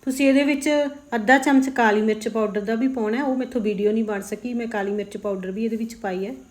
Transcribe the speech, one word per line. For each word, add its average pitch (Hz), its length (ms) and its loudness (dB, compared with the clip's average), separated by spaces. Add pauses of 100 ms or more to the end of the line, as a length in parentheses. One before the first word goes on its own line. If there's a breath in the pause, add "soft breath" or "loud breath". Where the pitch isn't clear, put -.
ਤੁਸੀਂ 269 260 2
ਇਹਦੇ 269 160 6
ਵਿੱਚ 285 240 0 (460)
ਅੱਧਾ 233 240 4
ਚਮਚ 269 300 4
ਕਾਲੀ 220 340 4
ਮਿਰਚ 214 260 0
ਪਾਊਡਰ 208 320 -2
ਦਾ 208 140 -2
ਵੀ 233 140 0
ਪਾਉਣਾ 233 280 -2
ਹੈ, 269 60 -2
ਉਹ 262 140 0
ਮੈਥੋਂ 254 240 -4
ਵੀਡੀਓ 208 320 0
ਨਹੀਂ 226 120 0
ਬਣ 208 160 -4
ਸਕੀ, 214 340 -8
ਮੈਂ 233 120 -4
ਕਾਲੀ 208 240 -4
ਮਿਰਚ 202 260 -6
ਪਾਊਡਰ 196 340 -6
ਵੀ 208 140 -4
ਇਹਦੇ 226 120 -2
ਵਿੱਚ 226 180 -6
ਪਾਈ 190 320 -6
ਹੈ 254 80 -8 (160)